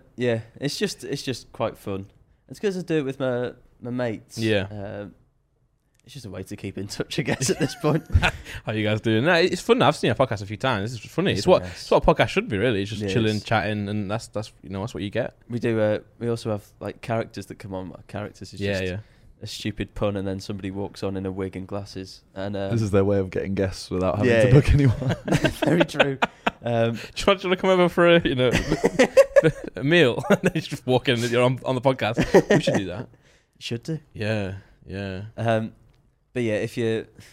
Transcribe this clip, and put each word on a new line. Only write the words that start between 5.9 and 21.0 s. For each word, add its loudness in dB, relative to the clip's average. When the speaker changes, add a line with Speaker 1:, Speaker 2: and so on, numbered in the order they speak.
Speaker 1:
it's -20
just -16
a -14
way -12
to -12
keep -10
in -8
touch, -6
I 0
guess, -2
at -2
this -2
point. 0
Speaker 2:
<laughs> -14
How -4
you 0
guys 0
doing? 2
No, 4
it's 2
fun. 4
I've 6
seen 0
a 0
podcast 0
a -10
few -8
times. -2
It's -14
funny. 0
Speaker 1:
It's -2
Speaker 2:
It's -6
what, 8
Speaker 1:
a -6
mess. -14
Speaker 2:
it's -14
what 6
a 8
podcast 2
should -4
be, -2
really. 2
It's -4
just -6
Speaker 1:
Yeah, -2
Speaker 2:
chilling, 2
Speaker 1:
it's -8
Speaker 2:
chatting, -2
and -4
that's, -6
that's, -8
you -16
know, -6
that's -8
what -8
you -6
get. -6
Speaker 1:
We -6
do, 0
uh, 2
we -4
also -4
have, -6
like, -10
characters -6
that -16
come -12
on. -10
Characters -12
is -12
Speaker 2:
Yeah, -2
Speaker 1:
just -2
Speaker 2:
yeah. -4
Speaker 1:
a -10
stupid -8
pun, -2
and -4
then -4
somebody -8
walks -8